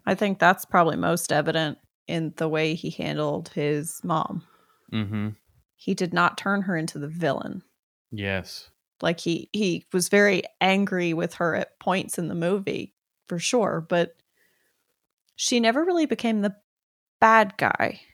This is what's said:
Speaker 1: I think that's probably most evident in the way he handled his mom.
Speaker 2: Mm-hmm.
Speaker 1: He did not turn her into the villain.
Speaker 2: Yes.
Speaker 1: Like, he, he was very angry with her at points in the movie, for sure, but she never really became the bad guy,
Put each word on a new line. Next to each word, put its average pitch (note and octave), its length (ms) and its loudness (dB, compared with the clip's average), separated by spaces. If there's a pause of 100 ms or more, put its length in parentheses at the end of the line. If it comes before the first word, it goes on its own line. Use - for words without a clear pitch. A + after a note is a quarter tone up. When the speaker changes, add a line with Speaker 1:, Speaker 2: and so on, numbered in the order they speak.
Speaker 1:
I G3 100 0
think G3 240 -2
that's F3+ 260 4
probably E3 300 4
most E3 380 -2
evident D#3 460 0 (280)
in D#3+ 300 -4
the D#3+ 100 0
way D#3 280 0
he D#3+ 160 -8
handled D3+ 580 -4
his D3 540 -4
mom. E3 400 -2 (500)
Speaker 2:
Mm-hmm. G#2+ 360 -2 (460)
Speaker 1:
He - 200 -4
did F#3 180 -4
not F3 240 2
turn G3+ 240 -2
her F#3+ 160 -2
into D#3+ 220 -4
the C#3+ 100 -8
villain. E3 520 -4 (500)
Speaker 2:
Yes. G2 580 -6 (320)
Speaker 1:
Like, E3+ 180 0
he, - 320 -4
he F#3 400 -2
was F3+ 160 0
very G3+ 360 4 (180)
angry F#3+ 520 2
with E3+ 220 -2
her E3+ 200 0
at - 240 -4
points - 380 -2
in E3+ 120 -4
the F3+ 60 -6
movie, F#3+ 580 -2 (340)
for F3 120 -4
sure, E3+ 480 0
but F3 280 0 (1200)
she - 240 0
never A#3 240 4
really E4+ 220 2
became A3+ 360 0
the G3+ 140 0 (640)
bad A3 380 6
guy, - 420 0 (140)